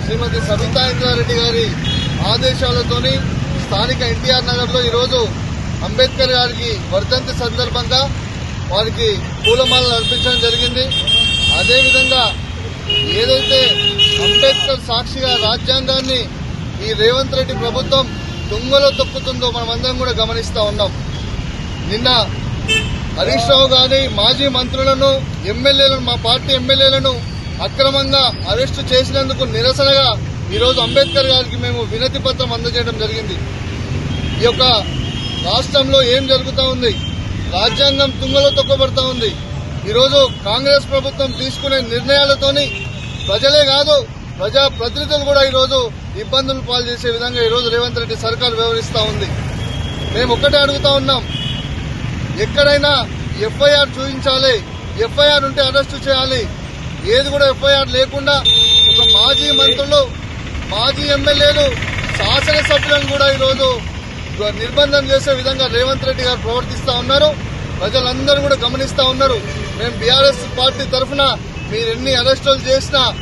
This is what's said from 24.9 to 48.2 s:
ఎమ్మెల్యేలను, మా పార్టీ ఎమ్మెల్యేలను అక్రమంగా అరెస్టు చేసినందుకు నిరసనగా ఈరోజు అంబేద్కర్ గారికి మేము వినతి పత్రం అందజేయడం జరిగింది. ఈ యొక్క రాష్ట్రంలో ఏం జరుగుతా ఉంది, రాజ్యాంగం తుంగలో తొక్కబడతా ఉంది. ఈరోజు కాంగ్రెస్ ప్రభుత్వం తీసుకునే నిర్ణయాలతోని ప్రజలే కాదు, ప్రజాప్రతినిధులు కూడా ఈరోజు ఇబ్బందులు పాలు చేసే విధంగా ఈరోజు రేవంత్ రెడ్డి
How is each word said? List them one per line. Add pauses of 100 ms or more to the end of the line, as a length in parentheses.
ఎమ్మెల్యేలను,
మా (120)
పార్టీ
ఎమ్మెల్యేలను (520)
అక్రమంగా (300)
అరెస్టు (100)
చేసినందుకు (120)
నిరసనగా (480)
ఈరోజు
అంబేద్కర్
గారికి
మేము (120)
వినతి
పత్రం
అందజేయడం
జరిగింది. (1080)
ఈ
యొక్క (840)
రాష్ట్రంలో (160)
ఏం
జరుగుతా (100)
ఉంది, (640)
రాజ్యాంగం (100)
తుంగలో
తొక్కబడతా (100)
ఉంది. (580)
ఈరోజు (280)
కాంగ్రెస్
ప్రభుత్వం (120)
తీసుకునే (140)
నిర్ణయాలతోని (600)
ప్రజలే (100)
కాదు, (420)
ప్రజాప్రతినిధులు
కూడా
ఈరోజు (440)
ఇబ్బందులు
పాలు
చేసే
విధంగా
ఈరోజు
రేవంత్
రెడ్డి (100)